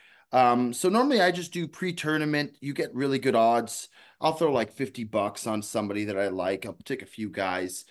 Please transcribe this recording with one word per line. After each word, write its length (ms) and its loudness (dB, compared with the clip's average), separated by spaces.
Um, 400 4
so 160 0
normally 320 4
I 80 6
just 240 -4
do 140 -4
pre-tournament. 920 -2
You 140 -8
get 220 -4
really 240 0
good 160 2
odds. 520 2
I'll 140 2
throw, 180 2
like, 220 0
fifty 320 -8
bucks 420 -4
on 140 -2
somebody 440 -4
that 120 -4
I 120 0
like. 360 -4
I'll 100 -12
take 160 -6
a 40 -16
few 240 -8
guys, 600 -4